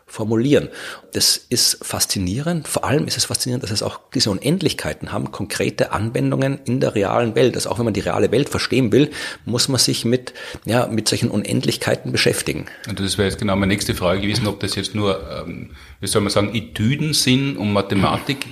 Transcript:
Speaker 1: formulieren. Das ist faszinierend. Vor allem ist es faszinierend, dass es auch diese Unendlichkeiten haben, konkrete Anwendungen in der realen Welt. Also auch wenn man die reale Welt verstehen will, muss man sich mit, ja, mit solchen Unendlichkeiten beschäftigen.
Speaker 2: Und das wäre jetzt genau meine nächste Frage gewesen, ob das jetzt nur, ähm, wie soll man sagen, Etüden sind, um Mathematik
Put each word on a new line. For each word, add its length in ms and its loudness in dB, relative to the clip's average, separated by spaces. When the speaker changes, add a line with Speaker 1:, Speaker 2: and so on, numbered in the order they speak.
Speaker 1:
formulieren. 640 2
Das 240 2
ist 460 0
faszinierend. 840 -2
Vor 180 -2
allem 220 2
ist 100 -4
es 100 0
faszinierend, 360 -2
dass 80 -6
es 120 -2
auch 180 -4
diese 200 2
Unendlichkeiten 800 0
haben, 180 -4
konkrete 640 -2
Anwendungen 720 0
in 160 0
der 160 0
realen 400 2
Welt. 180 4
Also 160 -4
auch 80 -2
wenn 60 0
man 100 0
die 60 0
reale 320 0
Welt 160 2
verstehen 420 0
will, 200 6
muss 240 0
man 100 2
sich 260 2
mit, 300 0
ja, 240 2
mit 200 0
solchen 220 2
Unendlichkeiten 800 0
beschäftigen. 560 -2
Speaker 2:
Und 100 -6
das 200 -2
wäre 100 2
jetzt 100 -4
genau 160 0
meine 180 2
nächste 220 0
Frage 280 2
gewesen, 260 0
ob 100 -4
das 160 -4
jetzt 220 -4
nur, 500 -2
ähm, 240 -12
wie 80 -6
soll 140 2
man 80 0
sagen, 260 0
Etüden 580 0
sind, 420 2
um 160 0
Mathematik 800 0